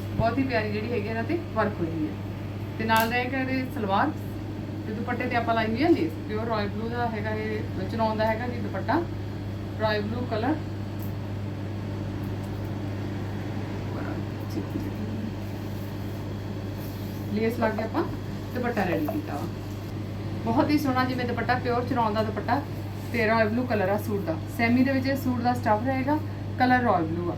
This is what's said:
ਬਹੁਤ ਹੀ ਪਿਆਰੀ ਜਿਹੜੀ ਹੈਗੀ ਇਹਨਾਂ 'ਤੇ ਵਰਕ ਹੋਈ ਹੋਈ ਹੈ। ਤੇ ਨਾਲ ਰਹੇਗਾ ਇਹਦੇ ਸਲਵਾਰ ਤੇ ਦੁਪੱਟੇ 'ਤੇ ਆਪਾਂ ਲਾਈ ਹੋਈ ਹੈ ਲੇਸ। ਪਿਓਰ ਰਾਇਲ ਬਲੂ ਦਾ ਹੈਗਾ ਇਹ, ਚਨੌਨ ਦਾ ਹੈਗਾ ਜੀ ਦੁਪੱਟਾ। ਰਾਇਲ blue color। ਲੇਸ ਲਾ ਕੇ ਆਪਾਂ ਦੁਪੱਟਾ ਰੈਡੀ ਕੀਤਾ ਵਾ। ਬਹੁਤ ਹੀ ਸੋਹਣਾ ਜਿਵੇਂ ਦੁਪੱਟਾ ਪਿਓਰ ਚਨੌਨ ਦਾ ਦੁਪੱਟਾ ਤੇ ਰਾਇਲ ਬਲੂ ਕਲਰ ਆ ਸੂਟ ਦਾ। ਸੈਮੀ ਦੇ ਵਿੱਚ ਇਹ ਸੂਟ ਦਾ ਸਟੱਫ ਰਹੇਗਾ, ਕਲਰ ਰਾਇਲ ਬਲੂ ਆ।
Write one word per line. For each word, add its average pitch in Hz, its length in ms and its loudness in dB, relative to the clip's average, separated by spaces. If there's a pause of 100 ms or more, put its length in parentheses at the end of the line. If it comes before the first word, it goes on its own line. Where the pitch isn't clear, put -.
(160)
ਬਹੁਤ 226 220 4
ਹੀ 269 40 4
ਪਿਆਰੀ 208 300 2
ਜਿਹੜੀ 220 200 -2
ਹੈਗੀ 208 160 0
ਇਹਨਾਂ 226 160 0
'ਤੇ 339 140 0 (160)
ਵਰਕ 202 260 2
ਹੋਈ 165 100 0
ਹੋਈ 156 160 0
ਹੈ। - 80 -4 (640)
ਤੇ 220 60 -2
ਨਾਲ 226 260 6
ਰਹੇਗਾ 247 280 0
ਇਹਦੇ 262 260 0 (100)
ਸਲਵਾਰ 214 360 2 (760)
ਤੇ 214 60 -4
ਦੁਪੱਟੇ 240 320 -2
'ਤੇ 240 120 -2
ਆਪਾਂ 226 180 2
ਲਾਈ 220 120 2
ਹੋਈ 226 160 0
ਹੈ 349 60 6
ਲੇਸ। 269 240 4 (160)
ਪਿਓਰ 220 180 -2
ਰਾਇਲ 208 220 0
ਬਲੂ 208 200 -2
ਦਾ 240 200 0
ਹੈਗਾ 214 220 -2
ਇਹ, 214 600 -2
ਚਨੌਨ 220 280 2
ਦਾ 220 80 4
ਹੈਗਾ 220 200 0
ਜੀ 247 140 -2
ਦੁਪੱਟਾ। 202 420 0 (800)
ਰਾਇਲ 214 220 2
blue 240 280 -2
color। 233 240 2 (4000)
ਲੇਸ 226 260 2
ਲਾ 226 100 4
ਕੇ 214 140 0
ਆਪਾਂ 262 200 0 (520)
ਦੁਪੱਟਾ 220 300 0
ਰੈਡੀ 151 220 2
ਕੀਤਾ 151 280 -2
ਵਾ। 143 120 -4 (1000)
ਬਹੁਤ 285 260 4
ਹੀ 302 80 6
ਸੋਹਣਾ 254 260 4
ਜਿਵੇਂ 254 200 0
ਦੁਪੱਟਾ 240 300 2
ਪਿਓਰ 247 340 2
ਚਨੌਨ 226 260 2
ਦਾ 220 80 2
ਦੁਪੱਟਾ 208 380 0 (520)
ਤੇ 226 140 4
ਰਾਇਲ 220 220 6
ਬਲੂ 233 180 2
ਕਲਰ 202 220 2
ਆ 202 100 4
ਸੂਟ 202 220 0
ਦਾ। 165 160 -2 (220)
ਸੈਮੀ 247 260 6
ਦੇ 269 80 4
ਵਿੱਚ 262 140 2
ਇਹ 269 100 4
ਸੂਟ 247 240 0
ਦਾ 247 140 4
ਸਟੱਫ 226 320 4
ਰਹੇਗਾ, 269 320 2 (400)
ਕਲਰ 254 240 6
ਰਾਇਲ 180 240 4
ਬਲੂ 170 260 0
ਆ। - 60 -4